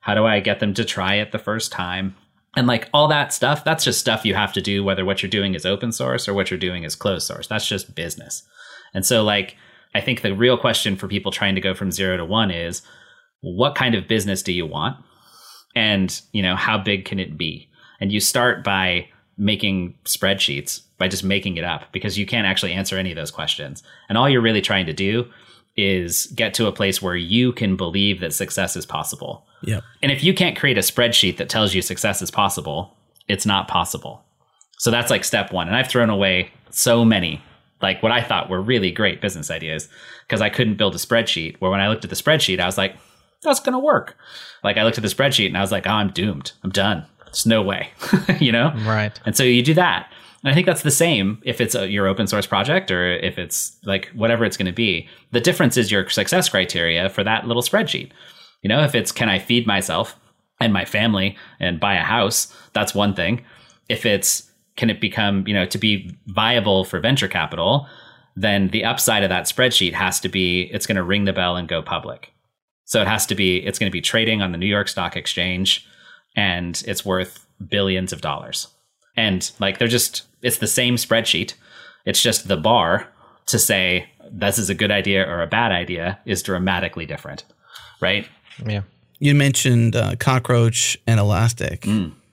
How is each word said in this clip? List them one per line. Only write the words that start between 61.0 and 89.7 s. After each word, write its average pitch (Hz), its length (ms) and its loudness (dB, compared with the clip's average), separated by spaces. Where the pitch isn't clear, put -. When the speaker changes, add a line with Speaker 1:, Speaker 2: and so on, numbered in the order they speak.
Speaker 1:
and 87 200 -2
buy 101 140 2
a 82 80 0
house?" - 500 0
That's 104 220 -2
one 101 200 2
thing. 95 280 -2
If - 160 -2
it's, - 440 0
"Can 117 120 2
it 107 140 0
become, 101 440 0
you 107 60 -2
know, 95 140 2
to - 120 -6
be 98 380 -2
viable 104 560 2
for 90 140 -6
venture 113 300 2
capital?" 90 580 0
then 101 340 2
the 107 140 -2
upside 110 380 0
of 98 60 2
that 90 160 0
spreadsheet 120 480 2
has 92 260 -2
to 95 100 -4
be, 90 340 0
it's - 160 -6
gonna 95 160 0
ring 101 200 0
the 98 80 0
bell 90 240 0
and 87 120 -6
go 82 120 -2
public. 80 520 -10
So - 160 2
it 98 60 2
has 104 200 0
to - 100 -2
be, 90 220 2
it's 92 200 -6
gonna 98 140 -2
be 90 80 -6
trading 110 420 0
on 92 80 -2
the 85 80 -6
New 92 80 -2
York 101 220 0
Stock 87 280 -4
Exchange 92 720 -2
and 87 520 0
it's 101 180 -6
worth 92 420 -4
billions 95 440 0
of 73 80 -10
dollars. - 460 -8
And, 101 320 0
like, 98 180 -2
they're 120 80 2
just, - 360 0
it's 120 160 0
the 107 80 -2
same 123 300 2
spreadsheet. 113 580 0
It's - 180 0
just 107 260 0
the 95 80 2
bar 95 500 2
to - 120 0
say 92 480 2
this 101 260 0
is 101 100 -2
a 98 60 0
good 101 160 0
idea 98 380 2
or 85 120 -4
a 85 60 -2
bad 107 240 2
idea 87 560 -4
is 101 160 -2
dramatically 90 640 -2
different, - 380 -12
right? 101 260 0
Speaker 3:
Yeah. 104 140 -2
Speaker 2:
You 143 140 6
mentioned, 123 600 4